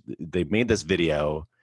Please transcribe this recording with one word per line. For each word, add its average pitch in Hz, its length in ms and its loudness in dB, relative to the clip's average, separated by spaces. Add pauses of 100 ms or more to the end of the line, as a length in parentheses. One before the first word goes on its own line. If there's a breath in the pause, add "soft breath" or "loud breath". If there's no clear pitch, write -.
(180)
they 85 260 -4
made 110 220 2
this 107 160 2
video, 78 640 0 (160 soft breath)